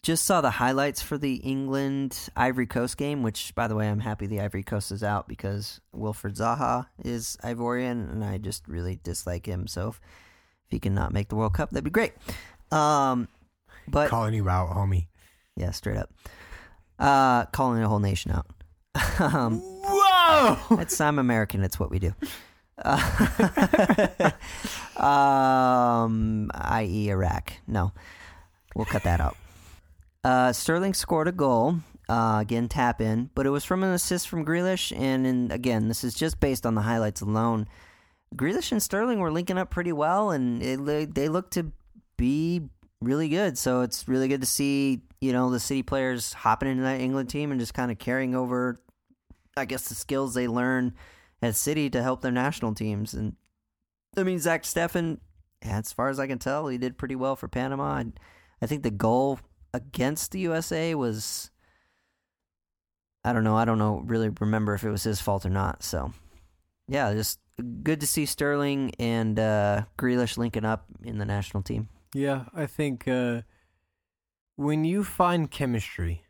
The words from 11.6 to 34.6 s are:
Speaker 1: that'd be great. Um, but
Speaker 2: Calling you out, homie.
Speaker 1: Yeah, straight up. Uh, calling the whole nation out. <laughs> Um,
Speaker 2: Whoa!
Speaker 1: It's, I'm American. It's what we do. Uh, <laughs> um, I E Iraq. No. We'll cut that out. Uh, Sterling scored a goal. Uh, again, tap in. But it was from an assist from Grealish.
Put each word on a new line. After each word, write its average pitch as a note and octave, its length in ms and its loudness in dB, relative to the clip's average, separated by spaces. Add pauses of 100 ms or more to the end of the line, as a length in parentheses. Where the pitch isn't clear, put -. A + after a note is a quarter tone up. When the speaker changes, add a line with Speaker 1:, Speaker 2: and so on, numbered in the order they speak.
Speaker 1:
that'd - 120 -2
be C3+ 80 -2
great. A3 220 2 (580)
Um, C#3 560 4 (600)
but D3 220 2
Speaker 2:
Calling A2+ 240 2
you G2+ 160 2
out, F2+ 220 2
homie. F#2 360 2 (480)
Speaker 1:
Yeah, F#2 160 -4
straight G#2 260 -4
up. - 140 -6 (840)
Uh, C3+ 500 6
calling B2 340 0
the A2 60 2
whole G#2 120 2
nation G2 320 0
out. - 160 -2 (480)
<laughs> - 240 0
Um, B2+ 420 2
Speaker 2:
Whoa! F#4 960 6 (220)
Speaker 1:
It's, - 200 -4
I'm D3+ 200 4
American. A2 440 2
It's - 160 -4
what G2 120 -2
we F#2 80 0
do. F#2+ 140 0 (680)
Uh, - 1500 4 (680)
<laughs> - 0 -
um, B2+ 1600 4
I - 360 0
E G#2 200 0
Iraq. F#2 440 0 (140)
No. F#2+ 240 2 (840)
We'll - 100 -2
cut - 180 -2
that F2 180 4
out. - 160 0 (840)
Uh, B2+ 300 6
Sterling F3+ 400 0
scored D#3+ 340 0
a F3+ 40 0
goal. C#3+ 480 4 (300)
Uh, A2+ 320 2
again, A#2 260 0
tap A#2+ 340 0
in. A2+ 340 0
But C3+ 100 0
it C3+ 60 4
was C#3+ 120 0
from F#3 200 0
an F#3+ 80 2
assist F3 360 -2
from E3 180 -4
Grealish. F3+ 520 0